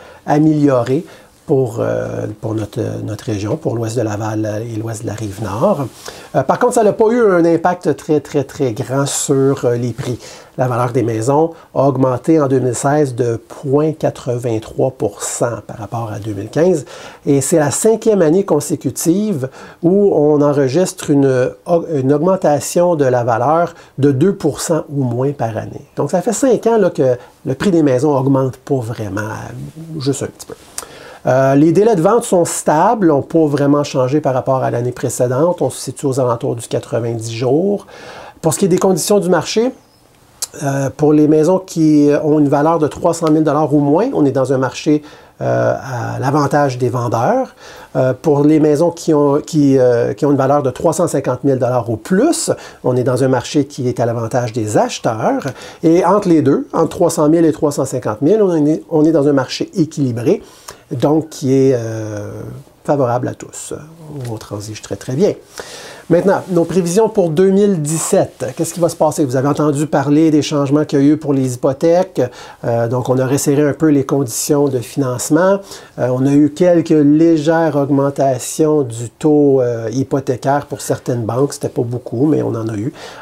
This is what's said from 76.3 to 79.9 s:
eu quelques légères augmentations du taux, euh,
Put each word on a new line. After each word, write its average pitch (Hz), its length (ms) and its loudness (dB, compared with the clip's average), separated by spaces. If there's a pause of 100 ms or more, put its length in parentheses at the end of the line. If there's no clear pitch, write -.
eu 143 180 6
quelques 175 400 2
légères 156 840 4
augmentations 139 1080 0
du 117 280 -8
taux, 147 520 4
euh, 117 300 -2